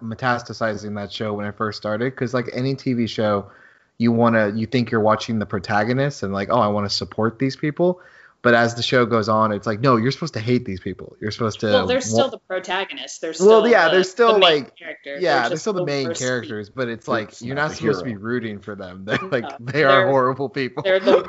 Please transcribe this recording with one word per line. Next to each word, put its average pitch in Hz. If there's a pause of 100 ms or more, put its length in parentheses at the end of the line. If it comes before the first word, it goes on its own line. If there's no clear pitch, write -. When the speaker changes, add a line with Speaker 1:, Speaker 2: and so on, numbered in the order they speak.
Speaker 1:
metastasizing 113
that 101
show 107
when 104
it 104
first 107
started, 113
'cause, 120
like, 123
any 131
T 131
V 117
show, 104 (480)
you 117
wanna, 113
you 110
think 120
you're 113
watching 107
the 101
protagonist 117
and, 98
like, 98
"Oh, 120
I 104
wanna 104
support 110
these 135
people." 175 (420)
But 120
as 117
the -
show 123
goes 110
on, 110
it's 101
like, 107
"No, 127
you're 113
supposed 151
to 110
hate 123
these 95
people. -
You're 107
supposed 110
to 113
Speaker 2:
Well, 101
they're 247
Speaker 1:
wa-" 262
Speaker 2:
still 247
the 208
protagonists. 180
They're 165
Speaker 1:
Well, 156 (280)
Speaker 2:
still 240
Speaker 1:
yeah, 196
Speaker 2:
the, 160
Speaker 1:
they're 185
still, 233
Speaker 2:
the 202
main 160
Speaker 1:
like, -
Speaker 2:
character. 151
Speaker 1:
yeah, -
Speaker 2:
They're 151
Speaker 1:
they're 117
Speaker 2:
just 156
Speaker 1:
still 214
the -
Speaker 2:
the 139
Speaker 1:
main 139
Speaker 2:
worst 123
Speaker 1:
characters, 110
Speaker 2:
people. 131
Speaker 1:
but 120
it's 113
like, 113
Speaker 3:
It's -
Speaker 1:
you're 123
Speaker 3:
not 143
Speaker 1:
not 156
Speaker 3:
the 107
Speaker 1:
supposed 104
to 85
Speaker 3:
hero. 107
Speaker 1:
be 95
rooting 113
for 104
them. 95
<laughs> -
They're, 107
Speaker 2:
No, 147 (120)
Speaker 1:
they 135
are 135
Speaker 2:
they're, 139
Speaker 1:
horrible 131
people. 135
Speaker 2:
they're 190
the -